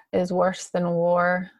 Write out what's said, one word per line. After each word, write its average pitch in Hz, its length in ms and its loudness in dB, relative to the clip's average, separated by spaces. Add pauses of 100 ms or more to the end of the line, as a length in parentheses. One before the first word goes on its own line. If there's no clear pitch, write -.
(140)
is 185 180 0
worse 180 360 -2
than 180 200 -2
war, 175 720 0